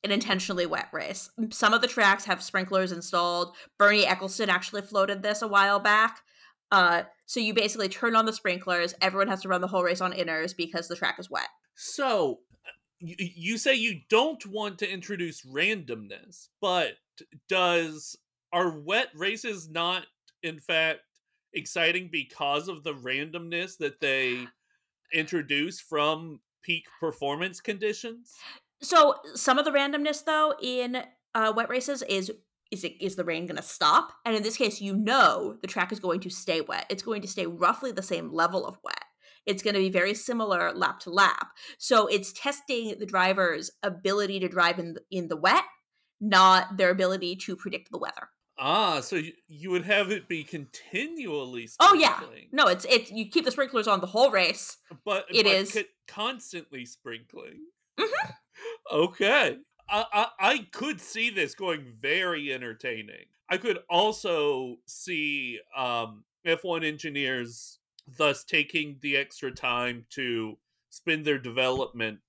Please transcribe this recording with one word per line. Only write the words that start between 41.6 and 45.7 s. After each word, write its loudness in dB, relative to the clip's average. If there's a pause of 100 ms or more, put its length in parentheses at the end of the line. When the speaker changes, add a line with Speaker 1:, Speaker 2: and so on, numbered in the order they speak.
Speaker 1:
So 4
it's 0
testing -4
the -8
driver's 2 (140)
ability -2
to -2
drive 2
in, -8 (140)
in -4
the -4
wet, 4 (560)